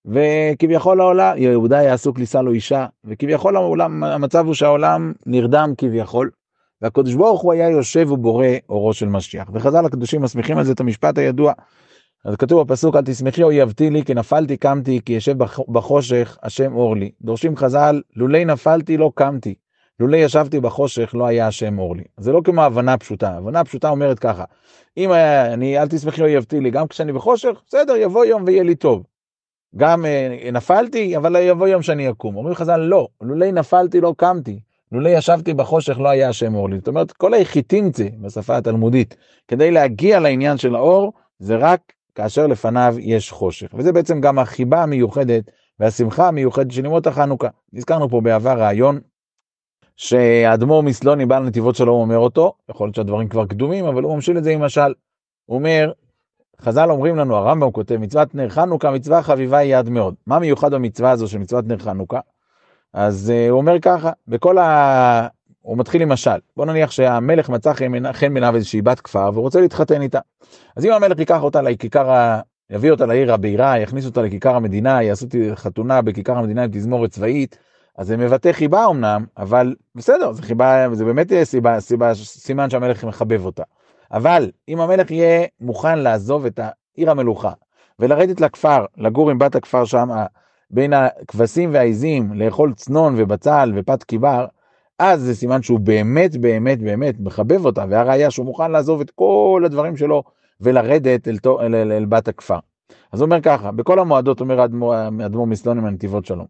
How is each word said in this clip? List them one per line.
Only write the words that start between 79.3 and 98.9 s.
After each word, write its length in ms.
אבל 360
בסדר, 380
זה 100
חיבה, 500
זה 120
באמת 280
סיבה, 360
סיבה, 340
סימן 560
שהמלך 340
מחבב 400
אותה. 180
אבל 380
אם 120
המלך 300
יהיה 360
מוכן 380
לעזוב 480
את 160
העיר 480
המלוכה, 420
ולרדת 420
לכפר, 440
לגור 340
עם 80
בת 160
הכפר 300
שם, 260
בין 200
הכבשים 800
והעיזים, 600
לאכול 440
צנון 400
ובצל 600
ופת 260
קיבר, 440
אז 220
זה 140
סימן 280
שהוא 180
באמת, 560
באמת, 460
באמת 380
מחבב 440
אותה, 240
והראיה 420
שהוא 160
מוכן 240
לעזוב 300